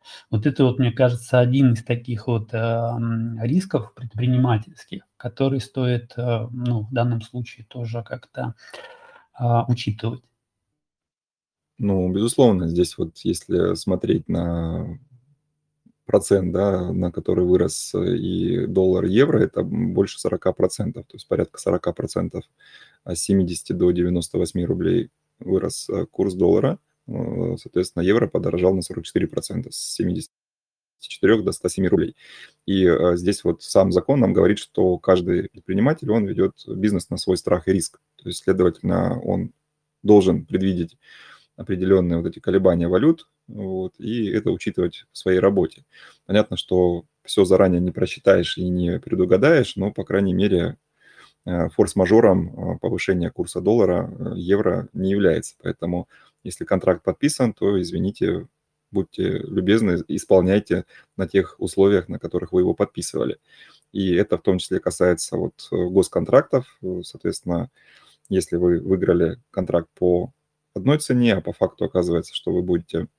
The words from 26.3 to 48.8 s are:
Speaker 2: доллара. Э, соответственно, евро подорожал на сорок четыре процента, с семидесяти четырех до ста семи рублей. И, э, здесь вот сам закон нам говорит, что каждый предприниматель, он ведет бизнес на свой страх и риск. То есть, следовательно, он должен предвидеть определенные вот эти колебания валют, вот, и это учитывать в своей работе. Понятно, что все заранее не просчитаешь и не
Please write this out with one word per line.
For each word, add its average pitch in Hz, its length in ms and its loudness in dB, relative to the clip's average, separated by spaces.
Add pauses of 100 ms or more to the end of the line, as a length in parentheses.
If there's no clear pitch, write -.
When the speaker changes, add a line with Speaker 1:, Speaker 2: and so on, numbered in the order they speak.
Speaker 2:
доллара. 95 440 2 (300)
Э, - 500 -4
соответственно, - 460 -4
евро 104 240 2
подорожал 90 460 2
на 92 80 -2
сорок - 240 -10
четыре 85 220 -2
процента, - 440 -8
с - 60 -14
семидесяти - 520 -6 (720)
четырех 104 440 2
до 92 80 -2
ста - 180 -6
семи 95 180 -2
рублей. 85 280 0 (500)
И, 98 200 2
э, 87 300 4
здесь 87 280 -2
вот 85 180 -2
сам 95 300 2
закон 131 280 2
нам 104 140 4
говорит, 95 260 4
что 92 380 0
каждый 90 520 0
предприниматель, 113 600 -2
он 107 160 2
ведет 95 280 0 (140)
бизнес 95 420 -2
на 92 80 -6
свой 92 200 0
страх - 300 0
и 95 40 2
риск. - 280 -2 (220)
То - 80 -10
есть, - 140 -10
следовательно, 92 760 0
он 92 320 -4 (500)
должен 92 440 6
предвидеть 92 520 -2 (580)
определенные 92 640 2
вот 85 80 -6
эти - 120 -10
колебания 90 480 2
валют, 131 400 2 (200)
вот, 95 520 -8
и 110 300 -4
это 104 220 -2
учитывать 90 600 -4
в - 60 -18
своей 92 220 2
работе. 98 440 0 (420)
Понятно, 101 320 0
что 90 460 0 (200)
все - 220 2
заранее 92 360 4
не 90 100 -2
просчитаешь 92 640 0
и 90 120 -4
не 87 300 -2